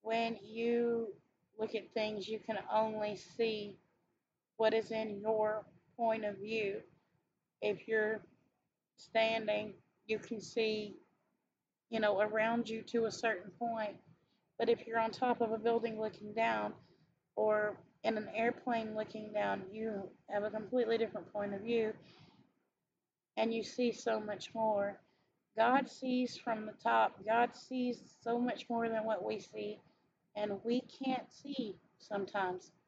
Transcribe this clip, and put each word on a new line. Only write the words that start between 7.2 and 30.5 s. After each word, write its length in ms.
If 240
you're 340
standing, 760
you 120
can 220
see, 560
you 100
know, 200
around 480
you 140
to 240
a 60
certain 400
point. 440
But 100
if 180
you're 120
on 120
top 300
of 120
a 60
building 420
looking 320
down, 400
or 400
in 140
an 180
airplane 600
looking 360
down, 380
you 380
have 140
a 60
completely 480
different 340
point 220
of 60
view, 320
and 160
you 100
see 300
so 260
much 360
more. 440
God 320
sees 480
from 300
the 160
top. 440
God 300
sees 420
so 160
much 300
more 200
than 160
what 200
we 160
see, 380
and 280